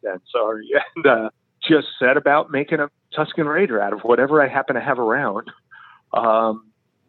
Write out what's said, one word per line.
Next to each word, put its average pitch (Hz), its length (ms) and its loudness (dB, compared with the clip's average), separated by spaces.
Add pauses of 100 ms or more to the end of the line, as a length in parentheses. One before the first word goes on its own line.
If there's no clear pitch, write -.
then, 92 200 -8 (100)
sorry, 110 380 -4 (140)
<laughs> - 120 -16
and, 160 100 -2
uh, 113 240 2 (320)
just - 260 2 (120)
set 131 160 4
about 147 340 2
making 147 300 -2
a 147 100 -2 (240)
Tusken 151 400 -4
Raider 156 280 0
out 101 100 -2
of 104 80 -6
whatever 131 420 4
I 135 60 4
happen 135 280 -2
to 117 60 -4
have 139 160 -4
around. 117 540 -2 (600)
Um, 113 580 0 (380)